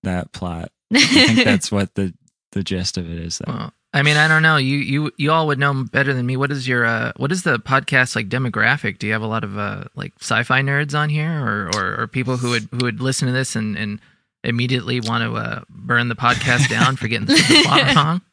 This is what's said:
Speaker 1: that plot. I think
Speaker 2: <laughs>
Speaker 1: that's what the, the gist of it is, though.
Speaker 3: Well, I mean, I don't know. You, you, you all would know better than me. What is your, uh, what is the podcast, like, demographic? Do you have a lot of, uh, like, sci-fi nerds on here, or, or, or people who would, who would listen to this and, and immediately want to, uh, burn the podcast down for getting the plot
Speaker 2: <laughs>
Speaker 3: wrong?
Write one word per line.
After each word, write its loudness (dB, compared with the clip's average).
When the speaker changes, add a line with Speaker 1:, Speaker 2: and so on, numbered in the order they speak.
Speaker 1:
that -4
plot. -8
I 4
think 6
Speaker 2:
<laughs> 4
Speaker 1:
that's 2
what 0
the, -4
the -4
gist -4
of -8
it -8
is, -8
though. -8
Speaker 3:
Well, -8
I 2
mean, 4
I 6
don't 4
know. 4
You, 0
you, -2
you 0
all 2
would 0
know 0
better 0
than -2
me. -2
What -2
is -4
your, 2
uh, -2
what -2
is -2
the 0
podcast, 0
like, -4
demographic? 0
Do -6
you -2
have -4
a -6
lot -4
of, -8
uh, -6
like, -10
sci-fi 2
nerds 0
on 0
here, -2
or, -4
or, -2
or -4
people -2
who -2
would, -2
who -4
would -2
listen -2
to 0
this -2
and, -4
and -6
immediately -2
want -2
to, -4
uh, -6
burn 0
the -4
podcast 2
down 2
for -6
getting -2
the 6
plot 4
Speaker 2:
<laughs> -
Speaker 3:
wrong? 2